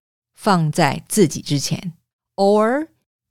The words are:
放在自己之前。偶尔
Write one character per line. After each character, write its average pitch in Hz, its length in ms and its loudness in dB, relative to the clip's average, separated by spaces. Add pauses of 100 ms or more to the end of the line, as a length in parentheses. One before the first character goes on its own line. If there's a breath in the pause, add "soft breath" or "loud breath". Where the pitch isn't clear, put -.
(320)
放 165 400 0
在 139 340 0
自 185 220 2
己 - 140 -10
之 143 160 -2
前。 - 340 -6 (440)
偶 202 220 2
尔 254 300 -2 (420)